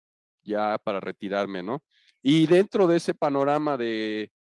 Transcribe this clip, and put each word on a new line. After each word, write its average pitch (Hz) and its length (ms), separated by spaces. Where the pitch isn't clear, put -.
ya 107 420
para 98 160
retirarme, 95 640
¿no? 113 220
Y 156 240
dentro 185 400
de 170 100
ese 170 160
panorama 143 640
de 110 540